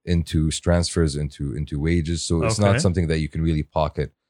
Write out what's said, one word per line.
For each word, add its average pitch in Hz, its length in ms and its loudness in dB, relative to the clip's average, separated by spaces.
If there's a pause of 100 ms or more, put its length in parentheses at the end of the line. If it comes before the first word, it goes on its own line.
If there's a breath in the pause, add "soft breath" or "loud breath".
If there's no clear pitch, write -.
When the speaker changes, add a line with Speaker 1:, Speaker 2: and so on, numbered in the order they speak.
Speaker 1:
into 82 460 0
transfers, 85 640 0
into, 71 380 -6
into 73 260 -6
wages. 82 420 0
So 82 220 0
it's 110 160 0
not 101 100 6
Speaker 2:
Okay. 98 80 4
Speaker 1:
something 90 300 0
that 80 100 0
you 76 100 -2
can 80 140 -4
really 80 220 0
pocket, 73 480 -4 (180)